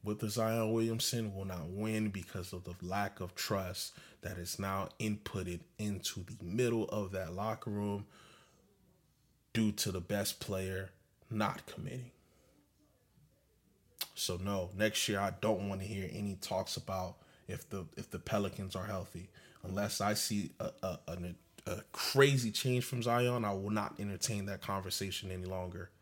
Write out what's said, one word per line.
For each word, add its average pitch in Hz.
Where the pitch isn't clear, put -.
with 104
the 110
Zion 113
Williamson, 113
will 98
not 87
win 107
because 95
of 90
the 87
lack 95
of 87
trust 92
that 92
is 87
now 98
inputted 95
into 101
the -
middle 113
of 98
that 92
locker 107
room 104
due 110
to 104
the 92
best 98
player 95
not 107
committing. 123
So -
no, 95
next 104
year 101
I 98
don't 101
wanna 95
hear 98
any 101
talks -
about 92
if -
the, 95
if -
the 90
Pelicans 98
are 92
healthy. 95
Unless 98
I 104
see 101
a, -
a, 90
a, 87
a 95
crazy 135
change 123
from 120
Zion, 120
I 101
will 98
not 104
entertain 101
that 98
conversation 95
any 92
longer. 90